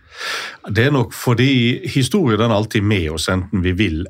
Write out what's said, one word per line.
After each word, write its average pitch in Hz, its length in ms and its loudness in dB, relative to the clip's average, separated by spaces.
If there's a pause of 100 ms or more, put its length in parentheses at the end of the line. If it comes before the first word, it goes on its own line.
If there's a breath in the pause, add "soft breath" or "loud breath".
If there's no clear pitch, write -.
(760 loud breath)
Det 113 120 4
er 147 40 2
nok 127 240 0
fordi 127 760 2
historie, 135 480 2
den 117 140 2
er 107 60 2
alltid 104 260 0
med 101 280 2
oss, 82 180 -4
enten 92 340 -2
vi 90 100 2
vil 87 380 -2